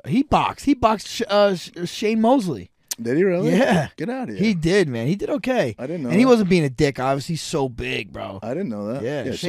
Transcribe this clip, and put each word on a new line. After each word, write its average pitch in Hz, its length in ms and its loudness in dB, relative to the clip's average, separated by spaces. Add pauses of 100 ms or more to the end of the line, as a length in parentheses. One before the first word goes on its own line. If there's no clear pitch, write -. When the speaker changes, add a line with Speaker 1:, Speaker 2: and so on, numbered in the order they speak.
Speaker 1:
he 190 160 2
boxed. 143 440 0
He 285 100 4
boxed 220 320 0
Sh-, - 200 -6
uh, 202 280 4
Sh-, 160 160 -12 (140)
Shane 220 360 -2
Mosley. 190 480 2 (320)
Speaker 2:
Did 117 160 0
he 175 60 4
really? 185 280 2
Speaker 1:
Yeah. 180 440 2
Speaker 2:
Get 165 140 -8
outta 240 240 -8
here. 104 80 -6
Speaker 1:
He 214 120 2
did, 175 340 2
man. 117 200 -4
He 175 80 0
did - 140 -6
okay. 220 500 0
Speaker 2:
I 123 80 -8
didn't 165 160 -6
know 120 60 -6
Speaker 1:
And 170 100 2
he 254 60 6
Speaker 2:
that. 262 40 4
Speaker 1:
wasn't 220 200 6
being 180 160 4
a 139 40 -2
dick, 135 300 0
obviously. 139 340 -2
He's 151 80 -6
so 139 280 -2
big, 123 420 -8
bro. 101 320 -10
Speaker 2:
I 110 60 -8
didn't 160 200 -4
know 104 240 -6
that. 139 80 -6
Speaker 1:
Yeah, 131 220 -4
Speaker 2:
Yeah, 127 80 -4
Shane 98 40 -4 (140)